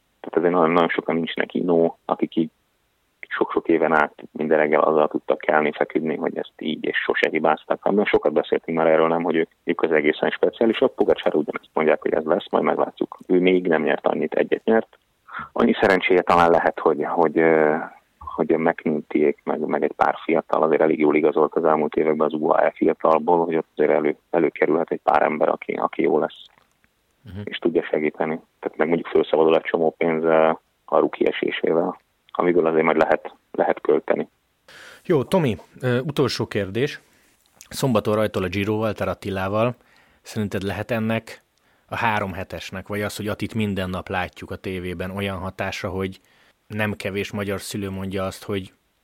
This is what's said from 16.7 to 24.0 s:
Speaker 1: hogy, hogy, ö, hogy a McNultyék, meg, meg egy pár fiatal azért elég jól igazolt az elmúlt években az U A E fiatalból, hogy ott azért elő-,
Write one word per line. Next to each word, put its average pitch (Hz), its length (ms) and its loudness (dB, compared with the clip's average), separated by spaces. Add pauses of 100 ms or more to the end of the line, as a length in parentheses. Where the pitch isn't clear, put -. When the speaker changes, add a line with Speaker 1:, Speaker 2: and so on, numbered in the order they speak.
Speaker 1:
hogy, 76 240 0
hogy, 82 340 0
ö, 80 380 4 (640)
hogy 82 140 0
a 80 60 2
McNultyék, 76 840 -2
meg, 73 160 -4
meg 76 240 -4
egy 76 80 0
pár - 320 0
fiatal 78 400 0
azért 78 180 4
elég 80 180 2
jól 76 160 4
igazolt 76 380 2
az 82 120 0
elmúlt 78 300 0
években 78 320 0
az 76 60 -4
U 78 160 0
A 80 140 2
E 76 120 0
fiatalból, 82 680 2
hogy 82 100 -2
ott 80 200 -2
azért 76 160 2
elő-, 76 260 0 (120)